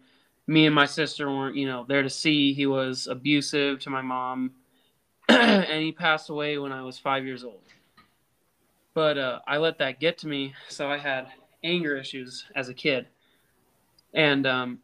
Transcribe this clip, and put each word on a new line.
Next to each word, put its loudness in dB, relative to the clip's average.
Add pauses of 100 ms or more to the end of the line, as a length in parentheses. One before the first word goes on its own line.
(480)
me 8
and 6
my 8
sister -4
weren't, -4
you -2
know, -6
there 2
to -2
see, 2
he 0
was -2
abusive 0
to -12
my -4
mom, -4 (380)
<clears throat> -14
and 6
he -2
passed 0
away -4
when -6
I -10
was -12
five -2
years -10
old. -16 (1300)
But, 2
uh, -4
I 0
let 0
that -2
get 0
to -10
me, -6 (160)
so -6
I -2
had -4 (360)
anger 0
issues -12 (100)
as -4
a -10
kid. -2 (1080)
And, 4
um, -2